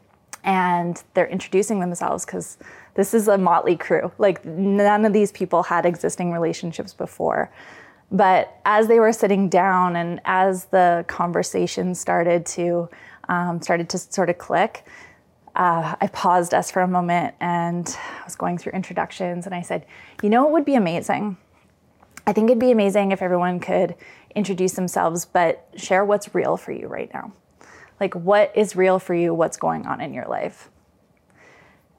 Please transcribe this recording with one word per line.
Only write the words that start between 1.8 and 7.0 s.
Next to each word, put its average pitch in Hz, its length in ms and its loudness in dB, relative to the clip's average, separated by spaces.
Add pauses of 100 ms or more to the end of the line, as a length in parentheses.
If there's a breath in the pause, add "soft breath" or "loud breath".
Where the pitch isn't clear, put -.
themselves, 175 440 -4
'cause - 320 -10 (380 loud breath)
this 202 180 0
is 220 160 2
a 202 80 6
motley 175 400 2
crew. 175 400 -2
Like, 196 300 2
none 202 580 2
of 214 80 4
these 208 180 4
people 175 340 0
had 170 200 0
existing 175 480 -2
relationships 170 600 -6
before. - 560 -4 (600 loud breath)